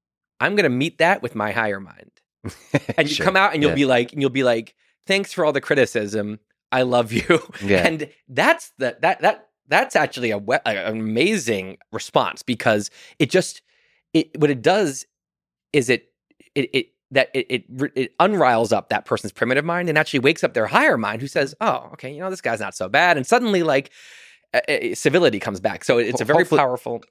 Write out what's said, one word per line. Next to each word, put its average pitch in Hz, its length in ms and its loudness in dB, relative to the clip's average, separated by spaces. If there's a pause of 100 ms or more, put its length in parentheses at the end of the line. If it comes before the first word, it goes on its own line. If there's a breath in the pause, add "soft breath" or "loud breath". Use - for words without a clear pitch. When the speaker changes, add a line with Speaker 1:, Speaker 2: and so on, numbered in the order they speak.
(420)
Speaker 1:
"I'm 196 160 0
gonna 185 100 4
meet 127 300 0
that 175 240 2
with 120 120 -8
my 107 200 -2
higher 107 260 -2
mind." - 320 -20 (320)
Speaker 2:
<laughs> - 540 -6
Speaker 1:
And 151 100 2
you 147 80 -4
Speaker 2:
Sure. - 100 -4
Speaker 1:
come 190 120 2
out 196 160 2
and 147 100 0
you'll 147 80 4
Speaker 2:
Yeah. 82 40 -2
Speaker 1:
be 139 100 2
like, 123 260 2
and 147 80 -8
you'll 139 120 0
be 127 120 -2
like, 117 320 0 (320)
"Thanks 196 240 -2
for 170 140 -2
all 151 80 2
the 139 80 -2
criticism. 107 800 0 (320)
I 127 80 2
love 120 320 0
you." 160 260 2 (140)
<laughs> - 80 -18
Speaker 2:
Yeah. 175 260 2
Speaker 1:
And 156 220 -6 (180 soft breath)
that's 208 500 0
the, 123 240 -4
that, 175 200 0
that, - 280 0 (180)
that's 190 280 0
actually 127 360 0
a 104 60 -2
we-, 104 280 0
an 107 120 -2 (200)
amazing 110 800 -2 (160)
response 110 500 -2
because 110 460 0 (300 loud breath)
it 143 100 0
just, - 320 0 (520)
it, 160 260 0
what 151 100 4
it 131 120 -4
does 170 440 0 (640)
is 123 180 2
it, - 220 -2 (440)
it, 135 180 -2
it, 135 140 -2 (240)
that 131 220 2
it, 131 160 -2
it, 127 460 -6
it - 220 -4
unriles 127 560 4
up 101 160 -2
that 107 160 -2
person's 107 260 -4
primitive 127 320 -2
mind 175 240 -4
and 151 100 -2
actually 151 220 0
wakes 143 240 2
up 156 100 -2
their 110 140 0
higher 226 300 2
mind 110 240 -4
who 139 60 -8
says, 135 340 -4
"Oh, 127 320 -2
okay, 131 180 -14
you 147 80 -14
know, 185 100 -8
this 185 120 -10
guy's 117 180 -2
not 101 160 -10
so 92 140 -8
bad." 156 280 4
And 127 80 -2
suddenly, 226 380 2
like, 143 280 0 (600 loud breath)
uh, - 140 2
uh, 120 280 -2
civility 139 440 2
comes 98 200 -6
back. 101 240 -6
So 123 160 2
it's 117 220 -2
a - 20 -4
Speaker 2:
Ho-, 110 40 -2
Speaker 1:
very 151 120 4
Speaker 2:
hopefully, 170 200 4
Speaker 1:
powerful 123 520 -2